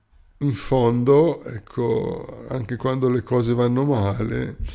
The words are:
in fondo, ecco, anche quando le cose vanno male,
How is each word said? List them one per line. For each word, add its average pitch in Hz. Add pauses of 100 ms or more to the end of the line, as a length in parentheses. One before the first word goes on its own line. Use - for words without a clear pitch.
(360)
in 143
fondo, 131
ecco, 117
anche 123
quando 131
le 123
cose 120
vanno 123
male, 120 (180)